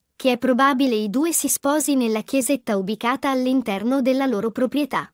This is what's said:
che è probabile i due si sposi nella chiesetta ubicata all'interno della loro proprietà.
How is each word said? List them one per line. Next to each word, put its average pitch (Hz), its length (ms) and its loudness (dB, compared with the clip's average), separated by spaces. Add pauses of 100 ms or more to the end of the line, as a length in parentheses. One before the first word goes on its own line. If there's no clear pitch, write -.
(160)
che 254 160 0
è 247 60 0
probabile 262 580 2
i 214 140 -2
due 285 240 0
si - 140 -2
sposi 294 480 0
nella 226 260 0
chiesetta 262 540 -2
ubicata 226 540 -2
all'interno 254 720 0
della 262 240 2
loro 220 260 -2
proprietà. 254 640 -2